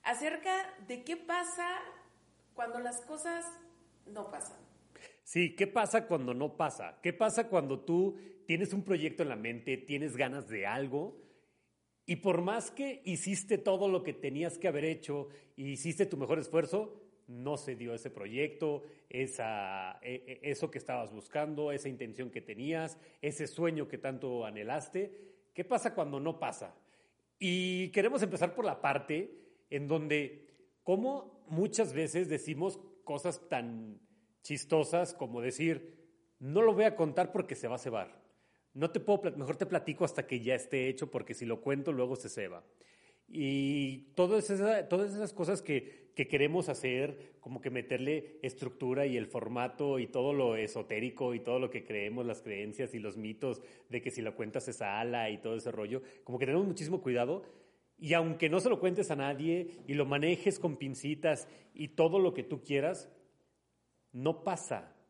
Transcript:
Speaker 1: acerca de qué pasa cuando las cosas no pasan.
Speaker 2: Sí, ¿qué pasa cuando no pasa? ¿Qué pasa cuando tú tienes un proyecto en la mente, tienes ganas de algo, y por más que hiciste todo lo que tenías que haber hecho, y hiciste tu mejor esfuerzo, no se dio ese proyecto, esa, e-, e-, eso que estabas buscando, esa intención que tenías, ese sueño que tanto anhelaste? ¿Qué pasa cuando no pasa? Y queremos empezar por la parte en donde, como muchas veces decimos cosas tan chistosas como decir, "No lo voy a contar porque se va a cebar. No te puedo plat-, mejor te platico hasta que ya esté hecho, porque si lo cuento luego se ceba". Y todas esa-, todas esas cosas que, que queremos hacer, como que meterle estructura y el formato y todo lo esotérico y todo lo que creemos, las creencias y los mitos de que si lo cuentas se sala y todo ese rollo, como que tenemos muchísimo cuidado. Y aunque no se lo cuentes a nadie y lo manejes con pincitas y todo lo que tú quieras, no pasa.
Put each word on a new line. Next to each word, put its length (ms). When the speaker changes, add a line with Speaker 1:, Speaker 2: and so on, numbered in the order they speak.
Speaker 1:
acerca 720
de 160
qué 120
pasa 640
cuando 260
las 220
cosas 420
no 240
pasan. 280
Speaker 2:
Sí, 320
¿qué 140
pasa 400
cuando 260
no 220
pasa? 440
¿Qué 120
pasa 360
cuando 360
tú 320
tienes 260
un 100
proyecto 400
en 60
la 80
mente, 400
tienes 400
ganas 320
de 180
algo, 500
y 120
por 260
más 300
que 320
hiciste 540
todo 300
lo 140
que 100
tenías 460
que 80
haber 180
hecho, 440
y 160
hiciste 360
tu 100
mejor 240
esfuerzo, 600
no 280
se 200
dio 180
ese 160
proyecto, 720
esa, 920
e-, 400
e-, 80
eso 220
que 60
estabas 340
buscando, 580
esa 180
intención 420
que 100
tenías, 580
ese 260
sueño 400
que 120
tanto 460
anhelaste? 720
¿Qué 100
pasa 300
cuando 240
no 220
pasa? 340
Y 540
queremos 300
empezar 320
por 100
la 160
parte 580
en 180
donde, 580
como 680
muchas 460
veces 340
decimos 500
cosas 440
tan 520
chistosas 720
como 260
decir, 540
"No 220
lo 120
voy 100
a 120
contar 360
porque 220
se 140
va 80
a 20
cebar. 420
No 160
te 100
puedo 220
plat-, 140
mejor 200
te 100
platico 380
hasta 220
que 140
ya 140
esté 340
hecho, 220
porque 240
si 120
lo 140
cuento 320
luego 240
se 120
ceba". 360
Y 880
todas 360
esa-, 380
todas 260
esas 180
cosas 300
que, 520
que 140
queremos 400
hacer, 720
como 220
que 80
meterle 720
estructura 640
y 100
el 100
formato 720
y 100
todo 260
lo 220
esotérico 800
y 60
todo 180
lo 120
que 140
creemos, 420
las 160
creencias 520
y 40
los 180
mitos 460
de 140
que 80
si 100
lo 160
cuentas 280
se 100
sala 560
y 80
todo 180
ese 140
rollo, 320
como 140
que 80
tenemos 200
muchísimo 340
cuidado. 420
Y 180
aunque 360
no 100
se 80
lo 120
cuentes 320
a 40
nadie 720
y 80
lo 100
manejes 540
con 180
pincitas 720
y 160
todo 300
lo 160
que 80
tú 220
quieras, 440
no 320
pasa. 500